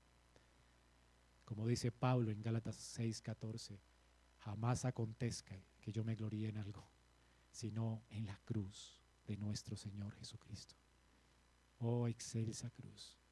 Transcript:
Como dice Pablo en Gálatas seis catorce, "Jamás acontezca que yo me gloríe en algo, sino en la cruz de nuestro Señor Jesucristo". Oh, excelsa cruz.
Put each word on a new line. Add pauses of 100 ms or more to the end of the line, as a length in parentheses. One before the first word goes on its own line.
(1400)
Como
dice
Pablo
en
Gálatas
seis
catorce, (580)
"Jamás
acontezca (200)
que
yo
me
gloríe
en
algo, (640)
sino
en
la
cruz (260)
de
nuestro
Señor
Jesucristo". (1040)
Oh,
excelsa
cruz. (160)